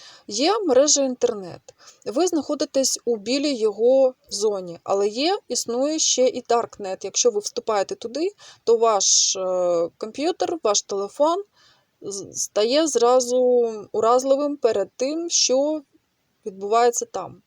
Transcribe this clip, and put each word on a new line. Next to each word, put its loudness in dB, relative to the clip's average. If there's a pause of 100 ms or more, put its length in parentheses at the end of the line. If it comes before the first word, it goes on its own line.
(260)
Є 0
мережа 4
інтернет. -4 (460)
Ви 0
знаходитесь -2
у -2
білій -2
його 2 (140)
зоні, -4
але 0
є, -2 (100)
існує -2
ще 2
і -2
даркнет. -2
Якщо 0
ви -2
вступаєте -4
туди, -6 (340)
то 4
ваш, 2
е, -2 (100)
комп'ютер, -4
ваш 0
телефон -2 (580)
з-, -12
стає 0
зразу 2 (540)
уразливим 2
перед 0
тим, -4
що 0 (640)
відбувається 0
там. -12